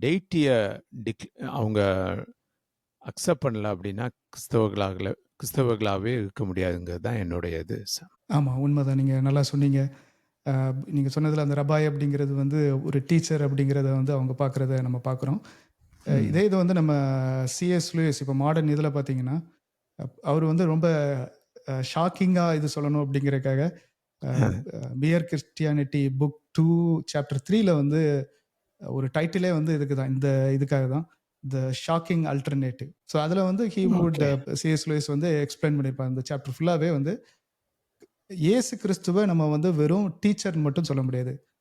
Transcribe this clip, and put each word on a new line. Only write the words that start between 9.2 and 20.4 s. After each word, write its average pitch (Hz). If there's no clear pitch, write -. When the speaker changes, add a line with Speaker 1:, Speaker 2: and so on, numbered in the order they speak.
Speaker 2:
நல்லா 139
சொன்னீங்க. 139
அ, 131
நீங்க 143
சொன்னதுல 151
அந்த 143
ரபாய் 151
அப்படிங்கிறது 143
வந்து 139
ஒரு 143
டீச்சர் 156
அப்படிங்கிறத 139
வந்து 135
அவங்க 131
பார்க்கறத 131
நம்ம 123
பார்க்குறோம். 131
அ, -
Speaker 1:
ம். 113
Speaker 2:
இதே 175
இது 190
வந்து 185
நம்ம 135
சி 175
எஸ் 170
லூயிஸ், 160
இப்ப 135
மாடர்ன் 151
இதுல 147
பார்த்தீங்கன்னா, 139
அப்-, -
அவரு 160